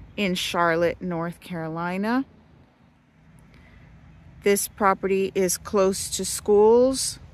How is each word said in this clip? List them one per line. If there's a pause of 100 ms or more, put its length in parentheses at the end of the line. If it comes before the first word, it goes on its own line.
(180)
in
Charlotte,
North
Carolina. (2250)
This
property
is
close
to
schools, (160)